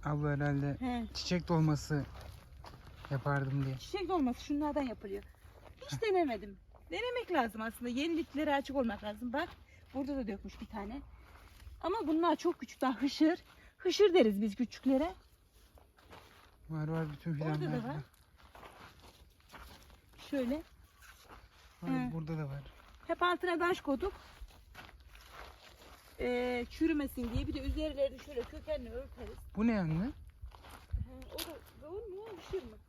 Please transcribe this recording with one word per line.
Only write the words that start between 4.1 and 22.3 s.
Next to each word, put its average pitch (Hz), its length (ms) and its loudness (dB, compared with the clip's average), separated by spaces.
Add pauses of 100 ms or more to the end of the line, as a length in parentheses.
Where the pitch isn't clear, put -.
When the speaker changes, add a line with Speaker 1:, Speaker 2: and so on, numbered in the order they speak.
Speaker 2:
şunlardan 294 380 2
yapılıyor. 208 400 -6 (640)
Hiç - 160 -4
denemedim. 254 540 2 (340)
Denemek 453 420 -2
lazım 226 300 2
aslında. 233 280 -6
Yeniliklere 302 640 0
açık 277 220 0
olmak 226 280 0
lazım. 220 280 -6
Bak 311 160 0 (460)
burada 277 220 -2
da 247 120 -2
dökmüş 196 320 -8
bir 220 60 -10
tane. 220 340 -6 (800)
Ama 359 160 0 (100)
bunlar 320 300 4
çok - 240 0
küçük - 200 -10
daha 262 120 4 (100)
hışır. 311 360 4 (400)
Hışır 370 360 6
deriz 214 280 8
biz 208 140 0
küçüklere. 269 580 2 (1600)
Speaker 1:
Var 156 180 -2
var 160 240 0
bütün 147 280 -2
Speaker 2:
Orada 156 140 0
da - 40 -
Speaker 1:
fidanlar 151 200 0
Speaker 2:
var. 226 100 -2
Speaker 1:
var. 277 80 -4 (2250)
Speaker 2:
Şöyle. 277 320 0 (1200)
Speaker 1:
Var, 214 80 -2
Speaker 2:
He. 254 220 2
Speaker 1:
burada 160 260 -2